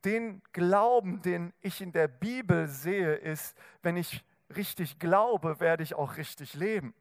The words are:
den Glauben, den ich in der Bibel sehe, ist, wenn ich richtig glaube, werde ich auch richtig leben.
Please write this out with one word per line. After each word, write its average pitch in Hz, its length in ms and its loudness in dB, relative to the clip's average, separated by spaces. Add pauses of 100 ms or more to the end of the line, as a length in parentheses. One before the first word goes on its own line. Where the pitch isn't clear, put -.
den 214 380 -2 (100)
Glauben, 196 680 4
den 175 380 -2
ich - 200 -6
in 180 120 -10
der 160 160 4
Bibel 180 600 0
sehe, 156 460 0
ist, - 420 -8 (260)
wenn 175 140 0
ich - 280 -6 (300)
richtig 185 440 -6
glaube, 180 600 2
werde 165 240 2
ich 151 120 -6
auch 151 220 -4
richtig - 380 -12
leben. 165 460 -4